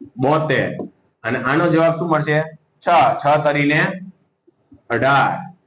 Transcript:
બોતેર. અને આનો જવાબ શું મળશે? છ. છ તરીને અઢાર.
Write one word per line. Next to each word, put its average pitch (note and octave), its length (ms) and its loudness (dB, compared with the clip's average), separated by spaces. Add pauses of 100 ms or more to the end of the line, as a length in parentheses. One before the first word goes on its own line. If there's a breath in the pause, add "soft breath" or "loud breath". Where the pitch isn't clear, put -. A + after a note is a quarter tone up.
(220)
બોતેર. C3+ 460 0 (560)
અને A#2 140 -4
આનો C3+ 260 0 (100)
જવાબ E3 240 2
શું F3+ 120 -4
મળશે? D3+ 280 0 (460)
છ. - 40 -2 (320)
છ - 40 -14 (200)
તરીને D3 360 2 (1120)
અઢાર. A#2+ 420 2 (340)